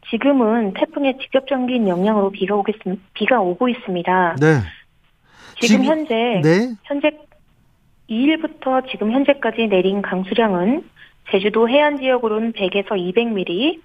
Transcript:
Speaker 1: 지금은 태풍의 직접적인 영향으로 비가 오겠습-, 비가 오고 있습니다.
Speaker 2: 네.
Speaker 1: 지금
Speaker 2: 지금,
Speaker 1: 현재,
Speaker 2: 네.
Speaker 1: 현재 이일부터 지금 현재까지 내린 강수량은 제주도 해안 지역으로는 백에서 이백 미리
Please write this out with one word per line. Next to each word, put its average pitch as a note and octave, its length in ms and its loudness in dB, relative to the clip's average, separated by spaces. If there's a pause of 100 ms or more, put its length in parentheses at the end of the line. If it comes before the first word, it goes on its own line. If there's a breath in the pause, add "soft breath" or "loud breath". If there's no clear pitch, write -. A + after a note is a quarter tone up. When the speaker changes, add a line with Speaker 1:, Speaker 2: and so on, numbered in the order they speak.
Speaker 1:
지금은 A3+ 640 2
태풍의 C#4 460 -2
직접적인 B3+ 680 -2
영향으로 G3 440 0
비가 G3 240 -4
오겠습-, G3+ 440 -4 (140)
비가 A3 260 2
오고 F#3 300 0
있습니다. F3+ 720 -2
Speaker 2:
네. D3+ 180 4 (1000 loud breath)
Speaker 1:
지금 A#3+ 60 2
Speaker 2:
지금, A3 180 6
Speaker 1:
현재, B3 580 0
Speaker 2:
네. G#3 400 2
Speaker 1:
현재 C#4+ 280 0 (960)
이일부터 C4+ 760 -2 (100)
지금 G#3+ 220 -2
현재까지 B3+ 540 0
내린 F#3+ 340 2
강수량은 G3 840 0 (480 soft breath)
제주도 G#3+ 380 2
해안 D4 280 2
지역으로는 A#3 540 -2
백에서 G3+ 460 -2
이백 F#3 320 0
미리 G#3 560 -2